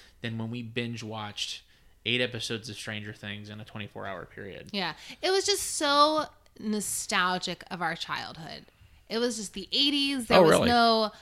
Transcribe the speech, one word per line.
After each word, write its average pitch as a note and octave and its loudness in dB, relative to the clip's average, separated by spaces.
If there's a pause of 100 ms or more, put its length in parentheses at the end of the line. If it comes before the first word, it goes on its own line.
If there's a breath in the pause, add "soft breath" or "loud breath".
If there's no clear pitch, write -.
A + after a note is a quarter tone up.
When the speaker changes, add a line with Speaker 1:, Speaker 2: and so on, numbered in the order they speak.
(220 soft breath)
Speaker 1:
than A2+ -6
when A2+ -4
we A#2+ -6
binge A#2 -6
watched G#2+ -8 (440)
eight A#2+ 2
episodes A#2 -4
of G#2 -12
Stranger G#2+ -10
Things G#2 -12
in G#2 -14
a G#2+ -14
twenty-four G2+ -10
hour G2 -8
period. - -14
Speaker 2:
Yeah. F3+ -4 (280 loud breath)
It E4+ 0
was F#4+ 2
just - -2
so D4 4 (320)
nostalgic F#3+ -2
of F3+ -8
our E3 -2
childhood. D3 -10 (460)
It G#3+ -2
was A#3+ 0
just G#3 -10
the F#3+ -8
eighties. C#4 2
There G#3+ 8
Speaker 3:
Oh, F3+ 10
Speaker 2:
was D#3+ 8
Speaker 3:
really? G3+ 6
Speaker 2:
no A#3 4 (100)